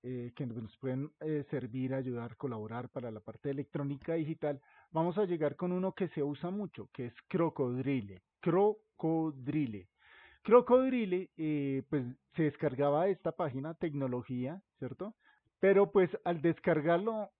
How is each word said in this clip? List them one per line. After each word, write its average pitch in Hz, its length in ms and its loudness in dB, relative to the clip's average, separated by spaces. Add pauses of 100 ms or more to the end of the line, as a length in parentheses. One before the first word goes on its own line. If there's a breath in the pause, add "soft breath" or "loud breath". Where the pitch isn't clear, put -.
eh, 123 340 -8
que 143 100 -6
nos 113 320 -10
pueden, 131 320 -4 (100)
eh, 151 300 -2
servir, 127 440 -4
ayudar, 123 420 -4
colaborar 117 540 -8
para 254 200 -8
la 107 100 -10
parte - 280 -12
de 139 40 -4
electrónica 143 640 -6
digital, 151 460 -4 (300 soft breath)
vamos 165 280 0
a 214 60 2
llegar 156 320 0
con 180 160 -2
uno 180 200 -2
que 185 160 -2
se 151 140 -4
usa 147 280 -4
mucho, 185 420 -8
que 123 140 -8
es 117 80 -12 (140)
Crocodrile. 131 960 -2 (180)
Crocodrile. 156 1500 0 (540 loud breath)
Crocodrile, 240 960 4
eh, 143 500 0
pues, 139 160 0 (320)
se 165 60 2
descargaba 143 640 2
de 202 60 2
esta 165 200 -4
página, 143 400 -4
tecnología, 135 880 -4 (180)
¿cierto? 180 360 -8 (440 soft breath)
Pero, 196 320 8
pues, 185 200 6 (140)
al 165 180 0
descargarlo 170 960 2